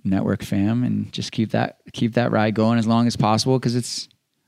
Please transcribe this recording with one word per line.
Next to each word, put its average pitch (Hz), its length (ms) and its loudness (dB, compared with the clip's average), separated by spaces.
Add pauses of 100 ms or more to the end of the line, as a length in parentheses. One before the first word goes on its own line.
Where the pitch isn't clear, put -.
Network 101 380 0
fam 107 420 -2
and 104 300 -4
just - 180 -8
keep 110 200 -2
that, - 300 -2 (120)
keep 113 220 -2
that 120 160 2
ride 110 240 2
going 110 240 2
as 107 80 0
long 117 180 4
as 113 100 0
possible, 110 440 2
'cause 120 160 -2
it's, - 340 -6 (380)